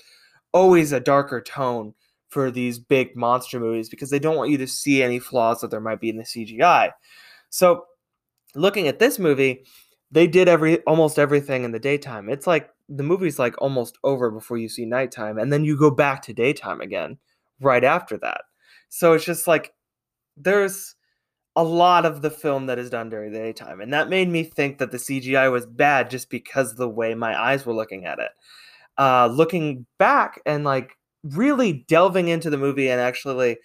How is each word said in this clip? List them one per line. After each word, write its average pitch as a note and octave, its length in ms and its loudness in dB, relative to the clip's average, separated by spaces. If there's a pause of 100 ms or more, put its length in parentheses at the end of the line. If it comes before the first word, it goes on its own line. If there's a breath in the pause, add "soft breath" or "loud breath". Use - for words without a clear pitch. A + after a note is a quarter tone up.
(540 soft breath)
always F3 380 6
a B2+ 80 0
darker C#3 400 2
tone A#2+ 540 -6 (340)
for C3+ 220 -2
these B2 280 -4
big B2 380 0
monster B2 420 -2
movies A2+ 300 -4
because C#3 220 -12
they C#3+ 80 0
don't D#3 180 0
want C3 140 -2
you C#3+ 80 2
to C3 80 -6
see C3+ 360 0
any B2 160 0
flaws A#2 420 -2
that A2+ 100 -8
there A2 100 -6
might A2 200 -8
be A2+ 100 -6
in G#2+ 80 -6
the A2+ 60 -14
C A2+ 200 -12
G A2 180 -4
I. C3+ 300 4 (580 soft breath)
So, F3 360 2 (680)
looking F#3 340 0
at B2+ 100 -2
this B3 200 2
movie, C3+ 460 0 (460 soft breath)
they D#3+ 160 6
did F3+ 220 6
every, D#3+ 320 4
almost D#3 380 2
everything C#3+ 460 0
in A#2 80 -6
the A2+ 60 -6
daytime. C3 500 -6
It's C#3 180 -6
like, D#3+ 240 0 (180)
the C#3 140 -8
movie's, E3+ 360 -2
like, B2 240 -2
almost C3 420 -4
over B2+ 260 0
before A2 280 -8
you A2+ 100 -8
see A#2+ 160 -10
nighttime, A2+ 540 -6
and B2 120 -2
then D3 140 0
you D3+ 140 0
go D3+ 120 6
back C3+ 320 -2
to A2 120 -16
daytime G#2 480 -2
again F#2 360 -8 (420)
right B2+ 240 4
after C#3+ 340 0
that. - 240 -8 (480 soft breath)
So E3 240 4
it's D#3+ 100 0
just, E3+ 220 -6
like, D#3 260 0 (640)
there's F#3+ 600 -2 (600)
a E3 80 2
lot E3+ 400 4
of D3+ 160 -2
the D3+ 100 -2
film C#3 360 -4
that B2 120 -4
is B2 120 -10
done A2+ 180 -8
during G#2+ 240 -12
the A2+ 60 -10
daytime, A2 420 -12
and A#2 140 -10
that D#3 160 -2
made F#3 180 0
me E3 160 -2
think C#3+ 340 -4
that B2 120 -4
the B2+ 80 -10
C C3+ 220 -6
G B2+ 140 -4
I C3+ 140 4
was B2 160 -2
bad B2 460 0
just B2 180 -10
because B2 440 -4
of A2 40 -16
the A#2+ 140 -4
way A2+ 240 -4
my A2+ 260 -4
eyes C3+ 240 -2
were A#2 80 -6
looking G2+ 320 -8
at D#2 140 -10
it. A1+ 140 -8 (640 soft breath)
Uh, B2+ 280 4
looking D3+ 600 -2 (120)
back A#3+ 460 2
and, D3 200 -2
like, C3+ 340 -4 (260)
really G#3 640 0
delving F3 400 4
into E3 220 -2
the C#3+ 80 -2
movie C3+ 320 0
and B2 100 0
actually B2+ 640 -2